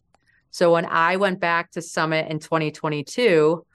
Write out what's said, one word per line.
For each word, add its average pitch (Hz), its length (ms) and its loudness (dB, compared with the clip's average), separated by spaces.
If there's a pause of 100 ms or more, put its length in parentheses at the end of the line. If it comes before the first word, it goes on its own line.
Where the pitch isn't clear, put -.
(540)
So 170 200 4
when 170 140 0
I 165 280 0
went 190 240 0
back 170 320 -2
to 170 100 -10
Summit 160 480 -2
in 156 100 -6
twenty 156 300 -2
twenty-two, 156 1040 0